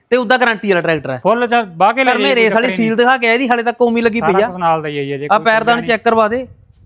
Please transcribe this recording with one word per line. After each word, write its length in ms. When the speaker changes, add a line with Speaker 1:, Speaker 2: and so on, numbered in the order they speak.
Speaker 1:
ਤੇ 60
ਉੱਦਾਂ 220
ਗਾਰੰਟੀ 300
ਵਾਲਾ 120
ਟਰੈਕਟਰ 300
ਹੈ? 120
Speaker 2:
ਫੁੱਲ 240
ਚ 80
ਬਾਹ 380
ਕੇ 120
ਲੈ 80
Speaker 1:
ਪਰ 60
ਮੈਂ 60
Speaker 2:
ਜਾਈਏ, 100
ਕੋਈ 100
Speaker 1:
ਰੇਸ 100
ਵਾਲੀ 120
Speaker 2:
ਚੱਕਰ 60
ਹੀ 40
Speaker 1:
ਸੀਲ 100
Speaker 2:
ਨਹੀਂ। 100
Speaker 1:
ਦਿਖਾ 200
ਕੇ 100
ਆਇਆ, 80
ਇਹਦੀ 140
ਹਾਲੇ 140
ਤੱਕ 200
ਉਮੀ 180
ਲੱਗੀ 200
ਪਈ 120
Speaker 2:
ਸਾਰਾ 120
Speaker 1:
ਆ। 40
Speaker 2:
ਕੁਛ 100
ਨਾਲ 240
ਦਾ 60
ਹੀ 100
ਹੈ 60
ਜੀ, 100
ਅਜੇ 160
Speaker 1:
ਆ 60
Speaker 2:
ਕੋਈ 80
Speaker 1:
ਪੈਰਦਾਨ 320
Speaker 2:
ਚੱਕਰ 120
Speaker 1:
ਚੈੱਕ 160
ਕਰਵਾ 240
ਦੇ, 200